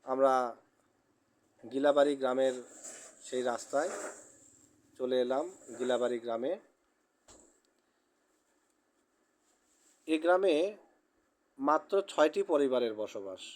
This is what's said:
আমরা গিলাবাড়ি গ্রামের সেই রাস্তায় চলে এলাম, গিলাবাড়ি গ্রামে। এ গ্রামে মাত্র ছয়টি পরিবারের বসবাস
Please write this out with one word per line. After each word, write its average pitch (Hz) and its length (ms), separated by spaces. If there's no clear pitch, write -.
আমরা 135 220
গিলাবাড়ি 143 500
গ্রামের 131 340
সেই 127 240
রাস্তায় 143 400
চলে 127 260
এলাম, 131 200
গিলাবাড়ি 123 460
গ্রামে। 117 260
এ - 100
গ্রামে 180 320
মাত্র 147 340
ছয়টি 156 300
পরিবারের 127 500
বসবাস 98 400